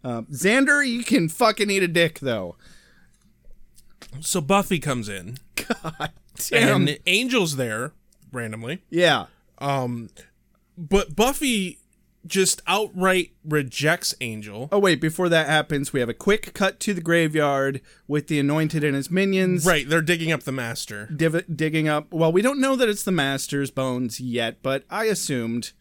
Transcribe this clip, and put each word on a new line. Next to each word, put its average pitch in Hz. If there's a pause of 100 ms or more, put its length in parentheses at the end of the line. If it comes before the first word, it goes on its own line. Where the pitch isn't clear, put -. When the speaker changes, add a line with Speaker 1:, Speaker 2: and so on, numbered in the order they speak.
Speaker 1:
uh, 117
Xander, 262
you 240
can 196
fucking 214
eat 196
a 180
dick, 170
though. 107 (1600)
Speaker 2:
So 175
Buffy 190
comes 123
in. 98 (180)
Speaker 1:
God - (400)
damn. 175
Speaker 2:
And 147
Angel's 196
there, 123 (400)
randomly. 117
Speaker 1:
Yeah. 160 (320)
Speaker 2:
Um, 123 (680)
but 175
Buffy 233 (480)
just 185
outright 185 (120)
rejects 151
Angel. 107
Speaker 1:
Oh, 202
wait, 185
before 165
that 160
happens, 147
we 139
have 120
a 120
quick -
cut 196
to 208
the 175
graveyard 151 (280)
with 147
the 151
Anointed 156
and 143
his 139
minions. 185
Speaker 2:
Right, 151
they're 160
digging 165
up 147
the 139
Master. 113
Speaker 1:
Div-, 160 (100)
digging 156
up, 151
well, 160
we 185
don't 269
know 269
that 247
it's 208
the 190
Master's 139
bones 127
yet, 117
but 135
I 208
assumed. 120